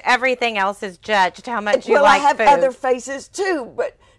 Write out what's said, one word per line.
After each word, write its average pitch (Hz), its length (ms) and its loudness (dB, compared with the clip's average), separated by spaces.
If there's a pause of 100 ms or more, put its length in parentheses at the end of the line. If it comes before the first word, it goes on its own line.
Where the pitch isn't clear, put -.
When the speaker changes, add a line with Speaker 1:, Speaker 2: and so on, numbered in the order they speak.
Speaker 1:
everything 247 540 -2
else 196 240 -4
is 185 160 -12
judged, 190 480 -2
how 233 160 -6
much 208 260 -2
you - 60 2
Speaker 2:
Well, 285 100 4
Speaker 1:
like - 160 4
Speaker 2:
I 285 40 -4
have 294 140 2
Speaker 1:
food. 220 100 2
Speaker 2:
other 269 240 4
faces, 254 560 -6
too, 330 500 -4
but - 180 -6 (240)